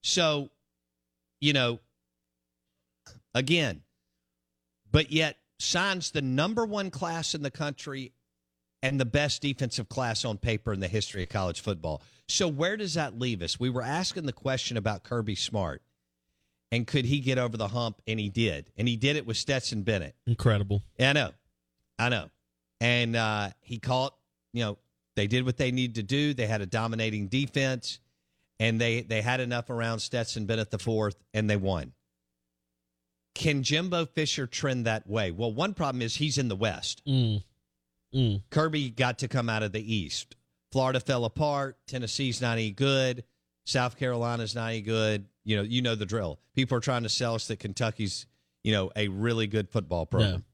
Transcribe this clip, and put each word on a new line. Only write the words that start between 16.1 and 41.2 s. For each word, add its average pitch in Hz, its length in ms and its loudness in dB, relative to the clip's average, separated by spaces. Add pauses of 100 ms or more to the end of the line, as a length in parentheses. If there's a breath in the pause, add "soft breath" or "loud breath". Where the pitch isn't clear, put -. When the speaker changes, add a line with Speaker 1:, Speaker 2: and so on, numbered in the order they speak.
Speaker 1:
and 117 140 2
could 135 180 0
he 139 160 2
get 131 160 2
over 120 220 -2
the 107 100 0
hump, 117 380 -2
and 110 120 -2
he 104 120 -2
did. 95 480 0
And 117 100 2
he 120 80 2
did 135 200 2
it 147 100 -4
with 113 100 -2
Stetson 127 460 -2
Bennett. 92 320 0 (120)
Speaker 2:
Incredible. 101 560 2 (160)
Speaker 1:
Yeah, 131 120 4
I - 20 4
know. 131 180 2 (680)
I 120 100 2
know. 101 220 -2 (500)
And, 120 360 4
uh, 107 340 0 (100)
he 120 180 -10
caught, 127 360 0 (380)
you 117 120 -2
know, 104 140 -4 (380)
they 104 100 2
did 123 180 2
what 127 140 0
they 127 140 2
needed 127 240 0
to 113 60 -4
do. 143 300 0
They 123 140 -2
had 104 160 0
a 98 40 -4
dominating 110 600 -2
defense, 131 720 -2 (640)
and 113 200 4
they, 117 220 2
they 110 180 0
had 123 200 2
enough 120 280 -4
around 113 300 -2
Stetson 113 480 -4
Bennett 110 240 0
the 104 80 -4
fourth, 107 380 0 (180)
and 107 160 2
they 107 60 4
won. 90 360 -2 (1400)
Can 143 300 0
Jimbo 170 420 0
Fisher 147 400 -2
trend 127 400 -2
that 110 220 -2
way? 101 240 0
Well, 110 200 -2
one 175 220 -2
problem 131 280 -2
is 113 140 -2
he's 143 220 0
in 127 100 2
the 101 80 0
West. - 480 -2
Speaker 2:
Mm. 120 380 4 (720)
Mm. 110 360 2
Speaker 1:
Kirby 156 400 2
got 123 280 0
to 127 100 -2
come 120 200 0
out 110 160 2
of 101 80 -2
the 107 220 -2
East. - 420 -4 (340)
Florida 131 300 2
fell 123 240 0